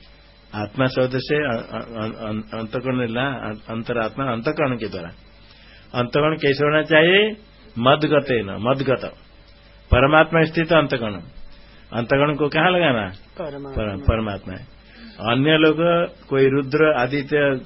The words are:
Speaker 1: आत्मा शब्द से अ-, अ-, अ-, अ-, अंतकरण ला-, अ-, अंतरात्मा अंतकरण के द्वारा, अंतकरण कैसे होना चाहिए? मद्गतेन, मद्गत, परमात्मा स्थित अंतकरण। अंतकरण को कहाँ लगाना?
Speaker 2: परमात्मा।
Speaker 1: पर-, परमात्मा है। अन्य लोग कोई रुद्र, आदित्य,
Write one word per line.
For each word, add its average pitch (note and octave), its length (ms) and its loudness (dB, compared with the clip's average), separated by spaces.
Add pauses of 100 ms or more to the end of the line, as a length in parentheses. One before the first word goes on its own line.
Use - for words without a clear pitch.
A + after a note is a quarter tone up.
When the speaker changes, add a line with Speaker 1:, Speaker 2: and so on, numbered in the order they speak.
(560)
Speaker 1:
आत्मा G#2+ 300 -4
शब्द B2+ 300 0
से C3 200 -2
अ-, C3 340 -2
अ-, A2+ 180 -10 (120)
अ-, A2 240 -8
अ-, G#2+ 360 -8
अंतकरण B2 500 -4
ला-, A#2 400 -4
अ-, - 220 -12
अंतरात्मा A2+ 600 -4
अंतकरण B2+ 460 -2
के A2 80 -8
द्वारा, F2+ 240 -8 (880)
अंतकरण D3 380 0
कैसे C#3 280 0
होना D3+ 160 2
चाहिए? E3 480 4 (500)
मद्गतेन, C3+ 800 2
मद्गत, B2+ 460 -2 (880)
परमात्मा D#3 500 4
स्थित D#3+ 320 0
अंतकरण। B2 480 0 (720)
अंतकरण C#3 420 2
को D3 120 0
कहाँ D#3 240 2
लगाना? C#3 360 2
Speaker 2:
परमात्मा। C#3+ 640 -12
Speaker 1:
पर-, G#2 320 -6
परमात्मा G#2 520 -2
है। - 120 -14 (480)
अन्य C3+ 440 2
लोग D#3 180 6 (540)
कोई C3+ 160 2
रुद्र, C#3+ 540 2
आदित्य, C#3 680 0